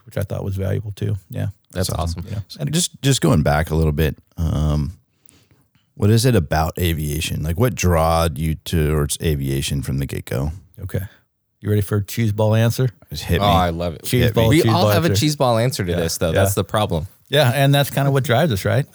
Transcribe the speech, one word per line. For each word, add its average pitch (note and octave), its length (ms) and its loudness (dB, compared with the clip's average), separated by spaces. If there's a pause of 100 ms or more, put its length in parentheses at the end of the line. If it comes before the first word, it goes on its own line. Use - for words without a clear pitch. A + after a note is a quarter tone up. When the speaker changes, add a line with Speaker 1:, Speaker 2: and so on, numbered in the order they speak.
Speaker 1:
which - 120 -10
I G2 40 -4
thought F#2+ 220 -8
was G2 120 -6
valuable G2 360 -4
too. G#2+ 240 -4 (140)
Yeah. G2+ 180 -6 (240)
Speaker 2:
That's F#2 180 -4
Speaker 3:
That's - 100 -4
awesome. E2+ 260 -4
Speaker 2:
awesome. F#2+ 80 -10
Speaker 1:
Yeah. G#2 140 -6
Speaker 3:
So - 180 -10
just, D#3+ 360 -4
just C3 200 2
going D#2+ 220 2
back D2 260 2
a D#2 60 -2
little D#2+ 160 2
bit, D2 260 0 (200)
um, D2+ 560 0 (1000)
what G2+ 140 2
is A2 160 4
it B2 100 4
about D#2+ 440 0
aviation? D#2 640 -2
Like, E2 160 -2
what B2 160 0
drawed E2 640 2
you D#2 180 -2
towards D2+ 640 -2
aviation C#2 600 -2
from C2 180 -4
the C2+ 60 -4
get-go? - 460 -6 (280)
Speaker 1:
Okay. F#2 220 -6 (580)
You G#2 100 -6
ready G#2 120 2
for G#2+ 160 -2
a G2+ 80 -2
cheese A2+ 260 -2
ball G#2+ 240 2
answer? A#2 320 2 (220)
Speaker 3:
Just - 140 -12
hit E2+ 180 0
Speaker 2:
Oh, - 20 2
Speaker 3:
me. G2+ 60 4
Speaker 2:
I F#2 220 4
love E2 240 -6
it. - 80 -18
Speaker 1:
Cheese B2 220 2
Speaker 3:
Hit G#2 120 0
me. A#2 60 4
Speaker 1:
ball, A2 60 4
Speaker 2:
We D#3 120 6
Speaker 1:
cheese A2+ 100 4
Speaker 2:
all G#2+ 120 4
Speaker 1:
ball G#2 80 4
Speaker 2:
have D#3+ 120 2
a E3+ 60 2
Speaker 1:
answer. G2+ 100 2
Speaker 2:
cheese D3+ 160 0
ball B2 220 2
answer A#2 260 0
to F2 80 -2
Speaker 1:
Yeah. E2 60 0
Speaker 2:
this, E2+ 200 -2
though. F2 120 0
Speaker 1:
Yeah. E2+ 140 -2
Speaker 2:
That's G2 100 2
the G2+ 100 0
problem. F#2+ 440 -2 (200)
Speaker 1:
Yeah, C#3 260 2
and C#3 220 4
that's C#3+ 160 0
kinda C#3 180 0
what C#3 140 2
drives B2 280 2
us, G2 140 -4
right? G#2+ 300 0